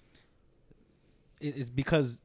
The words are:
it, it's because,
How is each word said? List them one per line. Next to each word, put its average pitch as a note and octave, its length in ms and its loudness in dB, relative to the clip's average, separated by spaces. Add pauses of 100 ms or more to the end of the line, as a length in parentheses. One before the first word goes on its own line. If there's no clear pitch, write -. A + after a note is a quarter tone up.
(1400)
it, D3 200 -6
it's B2 100 -6
because, C3 540 2